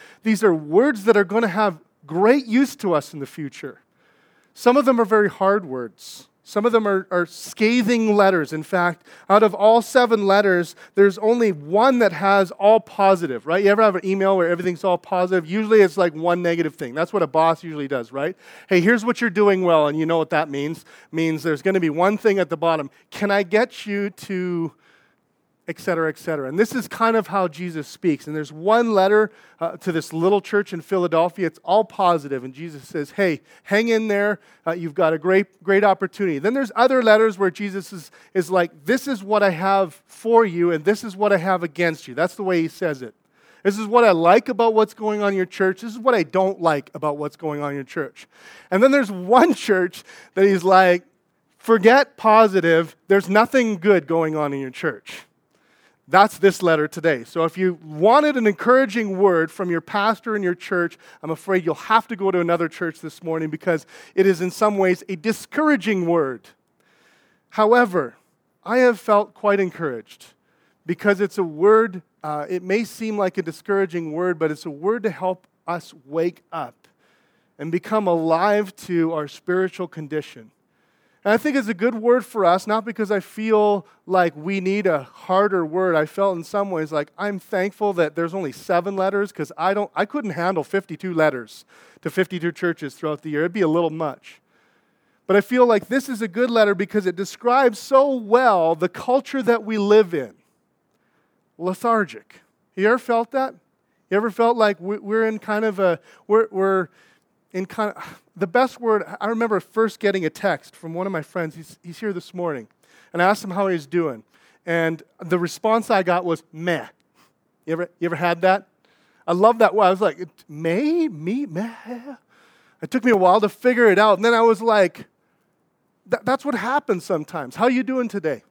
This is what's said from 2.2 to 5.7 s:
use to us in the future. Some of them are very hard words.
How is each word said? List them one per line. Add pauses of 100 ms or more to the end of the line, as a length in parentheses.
use
to
us
in
the
future. (760)
Some
of
them
are
very
hard
words. (180)